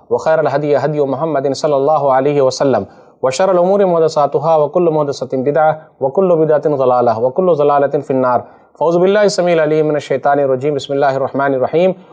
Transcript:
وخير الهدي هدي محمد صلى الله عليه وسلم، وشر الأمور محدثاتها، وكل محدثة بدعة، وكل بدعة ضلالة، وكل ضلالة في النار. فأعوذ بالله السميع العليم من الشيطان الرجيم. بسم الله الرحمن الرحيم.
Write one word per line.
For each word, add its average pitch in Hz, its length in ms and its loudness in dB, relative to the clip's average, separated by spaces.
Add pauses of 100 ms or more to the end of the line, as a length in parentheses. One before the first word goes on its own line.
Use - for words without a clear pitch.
وخير 156 300 0
الهدي 143 380 0
هدي 147 240 -2
محمد 139 520 -2
صلى 151 220 -2
الله 143 380 0
عليه 143 280 0
وسلم، 131 440 0 (360)
وشر 190 300 0
الأمور 190 340 2
محدثاتها، 160 720 2
وكل 156 340 0
محدثة 139 460 -4
بدعة، 156 440 0 (180)
وكل 175 360 0
بدعة 151 400 0
ضلالة، 123 440 0
وكل 170 340 0
ضلالة 143 340 2
في 143 240 -4
النار. 127 320 0 (360)
فأعوذ 170 200 0
بالله 196 240 2
السميع 180 300 0
العليم 156 340 2
من 151 80 0
الشيطان 143 440 -2
الرجيم. 135 340 0
بسم 139 200 -6
الله 139 220 0
الرحمن 135 380 -2
الرحيم. 160 420 0 (180)